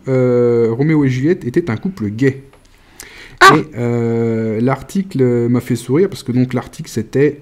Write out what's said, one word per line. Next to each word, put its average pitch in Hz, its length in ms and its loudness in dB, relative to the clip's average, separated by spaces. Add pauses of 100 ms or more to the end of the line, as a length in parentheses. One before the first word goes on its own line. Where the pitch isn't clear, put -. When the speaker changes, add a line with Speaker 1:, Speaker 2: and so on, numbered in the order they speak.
Speaker 1:
euh, 123 600 2
Roméo 147 340 2
et 135 40 2
Juliette 135 380 -2
étaient 170 240 -2
un 110 60 -2
couple 147 340 -6
gay. 127 320 -2 (1000)
Speaker 2:
Ah ! 403 160 8
Speaker 1:
Et, - 80 0 (140)
euh, 117 840 -2
l'article 127 880 0
m'a 123 120 2
fait 123 160 -2
sourire, 160 340 0
parce - 140 -12
que 120 80 -4
donc, 127 200 0
l'article, - 380 -8
c'était « 131 520 0